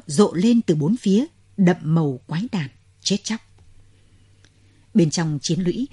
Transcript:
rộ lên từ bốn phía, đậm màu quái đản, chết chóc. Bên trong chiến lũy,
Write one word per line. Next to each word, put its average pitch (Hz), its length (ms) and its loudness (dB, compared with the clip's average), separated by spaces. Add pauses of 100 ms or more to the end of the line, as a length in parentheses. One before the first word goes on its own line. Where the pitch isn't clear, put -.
rộ 165 280 2
lên 226 280 2
từ 170 120 0
bốn 151 220 0
phía, 208 280 2 (320)
đậm 180 260 4
màu 151 440 0
quái 180 260 -6
đản, 156 160 -4 (340)
chết 196 220 -2
chóc. 220 160 -6 (1500)
Bên 170 160 2
trong 156 320 -4
chiến 170 180 -4
lũy, 190 320 -4